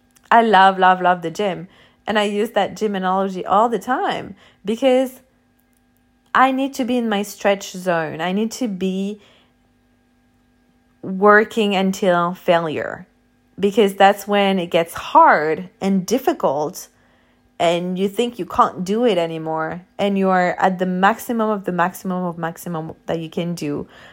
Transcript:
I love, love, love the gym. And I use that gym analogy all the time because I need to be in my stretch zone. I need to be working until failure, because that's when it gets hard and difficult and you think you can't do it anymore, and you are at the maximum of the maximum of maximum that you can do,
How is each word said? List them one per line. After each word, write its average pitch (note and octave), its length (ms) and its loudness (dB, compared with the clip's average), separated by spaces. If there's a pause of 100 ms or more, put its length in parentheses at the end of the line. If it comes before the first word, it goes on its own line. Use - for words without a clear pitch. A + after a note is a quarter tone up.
(320)
I A#3 100 8
love, F#3+ 380 6
love, F#3 220 4
love F3+ 200 2
the E3 100 -6
gym. F3+ 360 -4 (400)
And G#3+ 100 -2
I G#3 60 2
use G#3 280 -2
that G3+ 260 -2
gym G#3+ 180 -2
analogy F#3 500 -2
all G#3 220 4
the A#3+ 120 -4
time C4 560 -4 (280)
because B3+ 580 0 (1120)
I C4 180 4
need C4+ 240 -2
to C4 100 -2
be B3 120 0
in A#3 120 -2
my G3+ 120 0
stretch G3+ 500 -4
zone. E3 500 -4
I F3+ 100 -4
need A3 220 -2
to B3+ 160 -6
be F#3+ 520 -6 (1800)
working G#3 760 2
until F#3 580 0
failure, E3 720 -2 (540)
because G3 360 2
that's G3+ 300 4
when G3+ 320 2
it F3 100 -4
gets E3+ 260 0
hard F#3 760 4 (120)
and F#3+ 240 0
difficult E3+ 840 -2 (720)
and F3 380 0
you G3 120 -2
think A#3 300 -4
you F3+ 60 -8
can't - 380 0
do G#3+ 220 0
it G3 120 2
anymore, D#3+ 680 -4 (120)
and G3+ 200 -2
you F#3+ 120 2
are F3+ 300 2
at F#3 200 2
the F#3 60 -2
maximum G#3+ 640 0
of G3+ 160 -4
the F#3 60 -4
maximum F3+ 540 -4
of E3+ 120 -6
maximum E3 560 -8 (120)
that E3 140 -4
you D#3+ 100 -8
can F3 260 -6
do, D3 320 -6 (260)